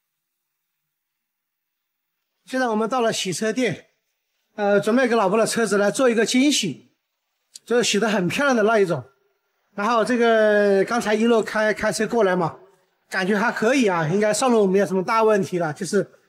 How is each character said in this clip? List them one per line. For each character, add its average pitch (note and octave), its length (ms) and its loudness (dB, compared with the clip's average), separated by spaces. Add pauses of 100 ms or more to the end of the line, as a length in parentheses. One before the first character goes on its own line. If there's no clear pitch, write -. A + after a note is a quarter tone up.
(2500)
现 B3+ 140 -8
在 B3+ 100 0
我 A3 60 -2
们 A3 140 -2
到 C4 120 -2
了 A3+ 100 0
洗 F#3 220 -6
车 A3 180 -4
店， A3+ 420 -6 (600)
呃， G3+ 240 2
准 G#3+ 160 0
备 C4 120 2
给 A3 60 -2
老 A3 140 2
婆 F#3+ 100 0
的 A3 80 2
车 A3+ 220 -2
子 G3 100 0
来 G3+ 140 2
做 C4 180 2
一 A#3 60 2
个 A3 100 2
清 B3+ 240 2
洗， - 460 -4 (680)
就 A#3 120 -2
是 A#3 60 2
洗 G3+ 160 0
得 G#3+ 100 0
很 G3 200 0
漂 C#4 160 -2
亮 C4+ 100 2
的 A3 80 2
那 A3 160 2
一 G3 60 4
种。 D#3+ 260 -6 (640)
然 G3+ 120 -4
后 A#3 160 2
这 A#3+ 140 0
个 G#3 680 2
刚 A#3 140 -4
才 G#3+ 140 -2
一 A3 120 0
路 A#3 180 2
开， G#3+ 300 -2
开 G#3+ 180 -2
车 G#3+ 160 -4
过 A3+ 160 0
来 F#3 120 2
嘛， F3+ 240 -4 (480)
感 F#3 180 -4
觉 G#3 120 0
还 A3+ 140 -2
可 A3+ 240 0
以 B3+ 120 2
啊， E3+ 200 -2
应 F3+ 120 -2
该 G#3+ 140 0
上 C4 180 0
路 G#3+ 160 4
没 F#3+ 120 2
有 G3+ 60 2
什 F#3 100 -4
么 F#3 80 -2
大 A3+ 200 0
问 G#3+ 180 2
题 F3 180 -6
了， E3 120 -4
就 F3 140 -12
是 F#3+ 440 -4